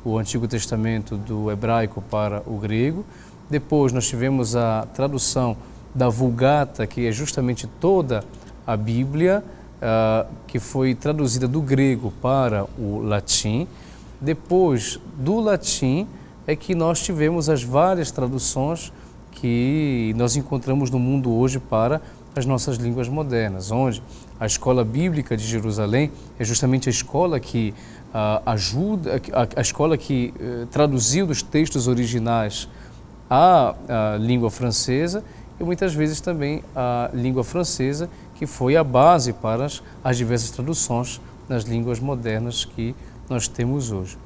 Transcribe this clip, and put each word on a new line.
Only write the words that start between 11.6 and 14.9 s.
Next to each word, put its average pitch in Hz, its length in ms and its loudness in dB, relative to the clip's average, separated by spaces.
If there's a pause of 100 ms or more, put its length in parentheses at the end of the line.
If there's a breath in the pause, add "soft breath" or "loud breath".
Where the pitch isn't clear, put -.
grego 131 580 2
para 123 460 2 (120)
o 107 220 -4
latim. 107 680 0 (540 loud breath)
Depois 156 800 2 (180)